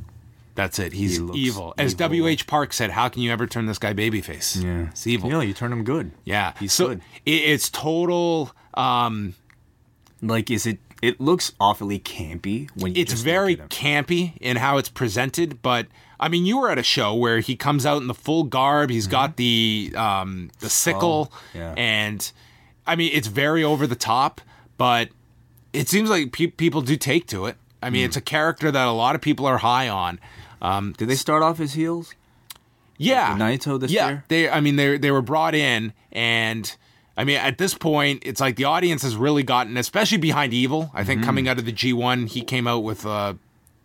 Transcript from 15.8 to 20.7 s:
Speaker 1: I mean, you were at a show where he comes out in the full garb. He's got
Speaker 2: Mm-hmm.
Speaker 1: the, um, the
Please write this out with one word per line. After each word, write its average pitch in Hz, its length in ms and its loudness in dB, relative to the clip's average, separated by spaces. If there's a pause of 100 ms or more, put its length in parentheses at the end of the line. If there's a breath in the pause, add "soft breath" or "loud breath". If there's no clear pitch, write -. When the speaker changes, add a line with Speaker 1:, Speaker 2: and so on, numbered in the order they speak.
Speaker 1:
I 156 120 0
mean, 175 160 2
you 220 120 2
were 247 120 0
at 143 80 0
a 131 40 0
show 107 320 2
where 117 260 2
he 123 140 -2
comes 139 300 0
out 147 160 2
in 123 60 -8
the 123 80 -4
full 160 300 0
garb. 139 440 2
He's 113 180 0
got 131 300 0
Speaker 2:
Mm-hmm. 113 560 2
Speaker 1:
the, - 60 -6
um, 95 520 -2 (100)
the 110 100 -6